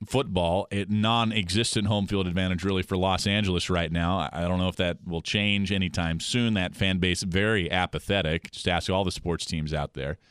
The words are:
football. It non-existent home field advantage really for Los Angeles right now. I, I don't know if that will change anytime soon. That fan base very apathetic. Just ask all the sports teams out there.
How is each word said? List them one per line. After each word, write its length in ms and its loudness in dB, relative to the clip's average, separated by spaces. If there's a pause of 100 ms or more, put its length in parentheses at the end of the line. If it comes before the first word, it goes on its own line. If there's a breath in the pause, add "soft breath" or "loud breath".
football. 680 2
It 180 -2
non-existent 960 2
home 220 2
field 180 0
advantage 380 0
really 180 0
for 140 -4
Los 320 0
Angeles 420 0
right 220 0
now. 400 0
I, 120 -4
I 40 0
don't 100 0
know 100 0
if 80 -4
that 300 -2
will 160 -4
change 480 0
anytime 480 0
soon. 360 0
That 200 0
fan 240 0
base 240 0
very 480 0
apathetic. 800 0
Just 160 -12
ask 240 0
all 140 2
the 80 0
sports 320 -4
teams 280 -4
out 220 -4
there. 240 -6 (120 soft breath)